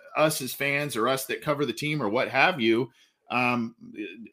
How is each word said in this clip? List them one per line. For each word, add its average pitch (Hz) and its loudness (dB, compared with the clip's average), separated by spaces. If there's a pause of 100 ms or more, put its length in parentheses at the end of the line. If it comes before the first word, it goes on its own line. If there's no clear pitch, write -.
(160)
us 156 2
as 127 -6
fans 143 -2
or 110 2
us 131 0
that - -6
cover 147 0
the 117 -2
team 151 -2
or 104 0
what 113 0
have 143 2
you, 113 4 (400)
um, 120 0 (580)